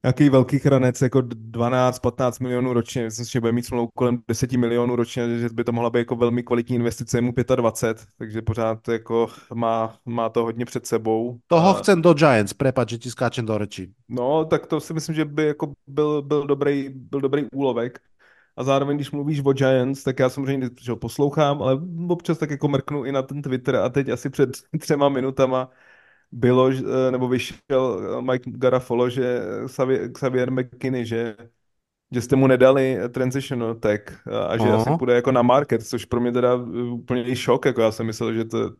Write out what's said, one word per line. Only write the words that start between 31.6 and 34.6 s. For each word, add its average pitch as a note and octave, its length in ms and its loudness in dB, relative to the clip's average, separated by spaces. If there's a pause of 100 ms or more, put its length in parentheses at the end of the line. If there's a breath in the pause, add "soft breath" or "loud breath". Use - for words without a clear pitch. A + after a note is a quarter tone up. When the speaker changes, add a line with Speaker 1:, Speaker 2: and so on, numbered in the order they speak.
Speaker 1:
že A#2+ 100 -2
jste C#3 140 0
mu C3+ 120 6
nedali C3 500 6 (120)
transitional B2+ 640 -4
tag, G#2+ 520 -2
eh, G#2+ 200 -4
a A2+ 100 -2
že A2 60 0